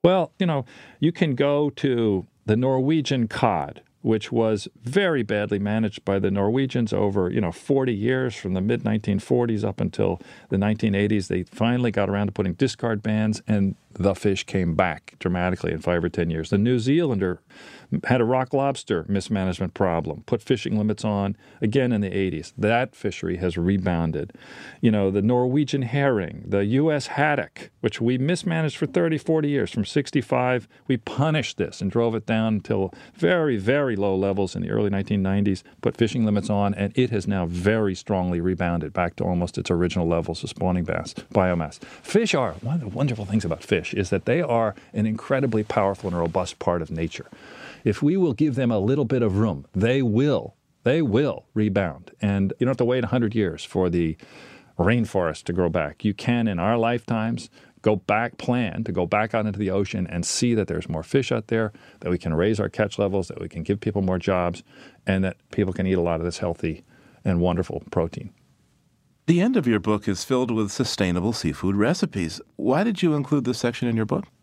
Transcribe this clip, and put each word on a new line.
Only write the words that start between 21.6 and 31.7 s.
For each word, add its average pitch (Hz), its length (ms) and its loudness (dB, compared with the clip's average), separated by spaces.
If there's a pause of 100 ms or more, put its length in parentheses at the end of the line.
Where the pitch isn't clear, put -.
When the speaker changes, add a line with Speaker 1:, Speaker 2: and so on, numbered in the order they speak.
Speaker 1:
again 123 300 2
in 107 80 2
the 98 180 -2
eighties. 87 400 -4
That 117 380 2
fishery 90 420 -4
has 87 200 -2
rebounded. 87 720 0 (480)
You 113 120 4
know, 98 200 2
the 101 100 2
Norwegian 127 600 0
herring, 120 680 -2
the 98 180 0
U 139 260 2
S 143 160 -2
haddock, 143 640 -2 (120)
which - 180 -2
we 120 180 2
mismanaged 160 600 -2
for 156 80 -2
thirty, 165 320 0
forty 156 320 0
years, 135 200 0
from 101 160 -2
sixty-five, 127 800 0 (200)
we 131 100 2
punished 151 600 -2
this - 240 -4